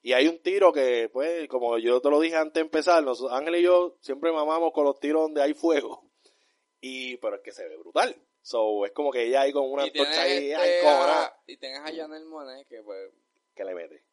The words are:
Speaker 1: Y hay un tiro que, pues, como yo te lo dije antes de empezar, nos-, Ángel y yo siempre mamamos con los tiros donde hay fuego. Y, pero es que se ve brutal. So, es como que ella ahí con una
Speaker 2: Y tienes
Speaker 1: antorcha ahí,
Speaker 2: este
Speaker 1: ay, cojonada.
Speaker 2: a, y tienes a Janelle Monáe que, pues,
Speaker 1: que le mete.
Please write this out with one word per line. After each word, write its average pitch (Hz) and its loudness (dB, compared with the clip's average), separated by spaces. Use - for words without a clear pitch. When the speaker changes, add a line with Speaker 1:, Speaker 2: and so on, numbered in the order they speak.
Speaker 1:
Y 123 -2
hay 135 6
un 165 -2
tiro 185 4
que, 123 2
pues, 156 -4
como 120 0
yo 120 2
te 139 0
lo 147 4
dije 165 0
antes 156 -2
de 165 2
empezar, 156 2
nos-, 127 -4
Ángel 156 -2
y 175 2
yo 180 4
siempre 143 -4
mamamos 160 0
con 147 0
los 139 0
tiros 156 0
donde 151 -2
hay 151 0
fuego. 147 -2
Y, 131 -10
pero 104 -6
es - -18
que 110 -18
se 95 -16
ve 78 -16
brutal. 85 -2
So, 107 0
es 101 -10
como 147 -2
que 123 -2
ella 131 2
ahí 143 0
con 139 -2
una 139 -4
Speaker 2:
Y - -8
tienes 147 -2
Speaker 1:
antorcha 170 0
ahí, 143 -2
Speaker 2:
este - -4
Speaker 1:
ay, - 2
cojonada. 147 4
Speaker 2:
a, - -16
y 139 -18
tienes 135 -14
a 156 -12
Janelle 156 -12
Monáe 139 -18
que, 110 -20
pues, 95 -14
Speaker 1:
que 101 -10
le 92 -8
mete. 87 -16